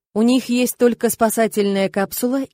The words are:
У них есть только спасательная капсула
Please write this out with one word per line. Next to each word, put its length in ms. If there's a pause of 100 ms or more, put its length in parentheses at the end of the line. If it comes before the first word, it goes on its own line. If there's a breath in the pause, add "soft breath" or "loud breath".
(140)
У 80
них 260
есть 280
только 340
спасательная 760
капсула 540 (100)